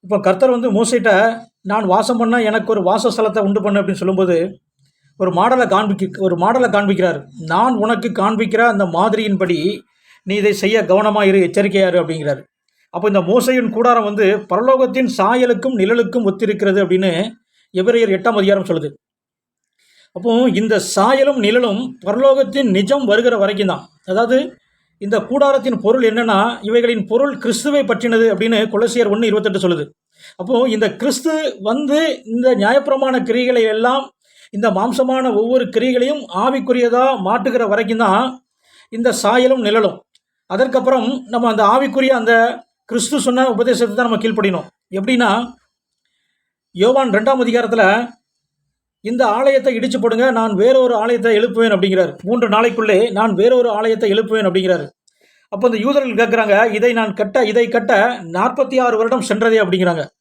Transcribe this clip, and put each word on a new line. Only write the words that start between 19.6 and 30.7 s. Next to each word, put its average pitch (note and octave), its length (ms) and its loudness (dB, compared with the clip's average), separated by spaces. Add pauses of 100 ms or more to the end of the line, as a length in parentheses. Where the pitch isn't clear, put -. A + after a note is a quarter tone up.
அப்போ G#3 200 -4 (160)
இந்த G#3 320 0 (160)
சாயலும் C4+ 400 2
நிழலும் A3 440 0 (260)
பரலோகத்தின் C4 640 0
நிஜம் G3+ 340 0
வருகிற A#3 320 2
வரைக்கும் G3+ 300 0
தான். D#3 180 -4 (220)
அதாவது A3+ 300 0 (640)
இந்த G#3 200 -2
கூடாரத்தின் C4 640 0
பொருள் B3 220 2
என்னன்னா, A3 360 0 (240)
இவைகளின் A#3 440 0
பொருள் B3+ 320 -2
கிறிஸ்துவை C#4 440 -2
பற்றினது A3+ 480 0
அப்படின்னு A3 280 0 (100)
கொலோசியர் A3+ 420 0
ஒண்ணு A3 140 0
இருபத்தெட்டு G#3 340 0
சொல்லுது. E3+ 260 -2 (520)
அப்போ A#3 320 -2
இந்த A3 180 0 (100)